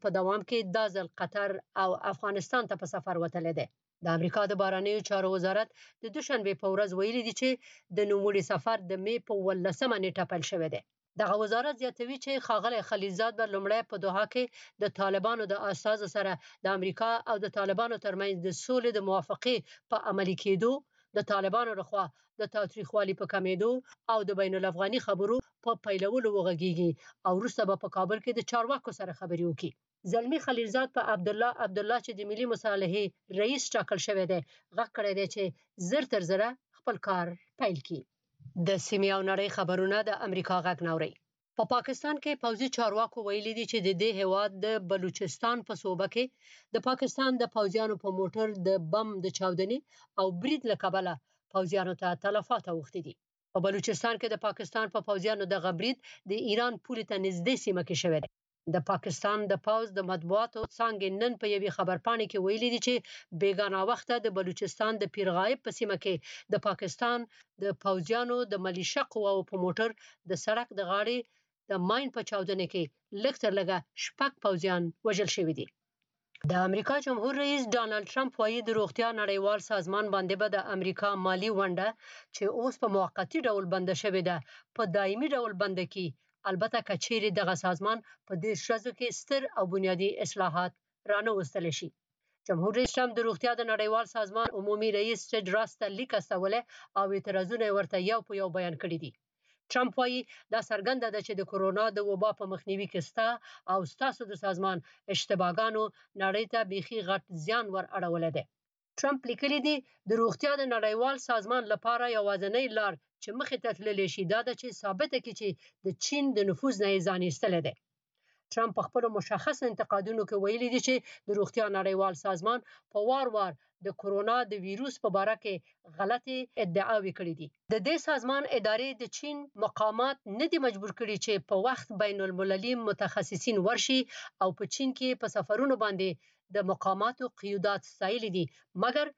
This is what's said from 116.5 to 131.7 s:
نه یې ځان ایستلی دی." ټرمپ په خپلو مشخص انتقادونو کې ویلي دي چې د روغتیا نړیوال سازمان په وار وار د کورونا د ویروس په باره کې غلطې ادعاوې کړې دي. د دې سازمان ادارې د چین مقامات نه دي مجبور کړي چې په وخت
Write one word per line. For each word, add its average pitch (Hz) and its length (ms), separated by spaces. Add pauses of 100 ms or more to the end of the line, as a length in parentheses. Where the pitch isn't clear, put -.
نه 202 120
یې 196 180
ځان 180 160
ایستلی 175 400
دی." - 120 (760)
ټرمپ 226 240
په 208 100
خپلو 233 240
مشخص 214 540
انتقادونو 214 640
کې 208 120
ویلي 226 340
دي 247 140
چې 262 100 (280)
د - 60 (100)
روغتیا 214 280
نړیوال 190 460 (120)
سازمان 196 340 (300)
په 208 180
وار 262 280
وار 190 180 (320)
د 196 120
کورونا 202 440
د 208 200
ویروس 214 420
په 220 60
باره 196 260
کې 208 200 (420)
غلطې 247 400 (260)
ادعاوې 196 540
کړې 170 180
دي. 160 120 (220)
د 214 140
دې 302 120 (120)
سازمان 277 360 (140)
ادارې 220 340
د 240 180
چین 294 280 (180)
مقامات 220 640 (220)
نه 262 80
دي 339 120
مجبور 208 400
کړي 214 180
چې 220 160 (160)
په 208 140
وخت 254 240 (140)